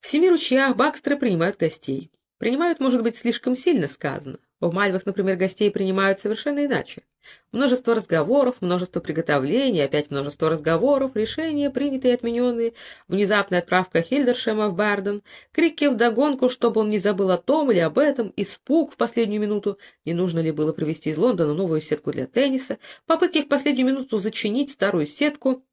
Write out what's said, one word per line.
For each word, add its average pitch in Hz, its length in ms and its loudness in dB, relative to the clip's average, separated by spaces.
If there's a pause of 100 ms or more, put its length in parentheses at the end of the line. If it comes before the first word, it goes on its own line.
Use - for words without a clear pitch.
В - 60 -14
Семи 339 220 4
Ручьях 269 460 2
Бакстеры 285 400 0
принимают 190 420 0
гостей. - 540 -4 (280)
Принимают, 320 420 0
может 254 220 2
быть, 233 120 -2
слишком 240 400 -2
сильно 247 320 0
сказано. 139 500 -8 (220)
В 170 140 0
Мальвах, 190 320 0
например, 190 320 -2
гостей 190 340 0
принимают 196 480 0
совершенно 285 460 -2
иначе. - 380 -4 (500)
Множество 247 420 2
разговоров, 220 640 0
множество 180 400 -2
приготовлений, 160 840 0
опять 147 260 -2
множество 143 380 -2
разговоров, 196 680 0
решения, 285 540 -2
принятые 269 420 0
и 240 40 4
отменённые, 233 580 -2 (340)
внезапная 196 520 2
отправка 180 420 0
Хильдершема 233 680 0
в 185 80 -2
Барден, 202 480 -2 (300)
крики 311 320 2
вдогонку, 254 640 2
чтобы 220 320 0
он 214 80 0
не 214 80 0
забыл 190 340 0
о 180 60 2
том 285 340 0
или 185 80 4
об 160 180 0
этом, 254 380 0
испуг - 560 -2
в - 60 -20
последнюю 220 420 0
минуту, 208 400 -2 (240)
не 165 100 -4
нужно 170 260 0
ли 160 120 0
было 151 220 -2
привезти 156 380 -4
из 151 60 -4
Лондона 170 360 2
новую 165 260 0
сетку 151 320 -4
для 131 160 -6
тенниса, 262 500 -2 (280)
попытки 330 360 2
в 285 60 -4
последнюю 262 400 2
минуту 262 300 -2
зачинить 220 520 -2
старую 190 360 0
сетку. 285 680 -2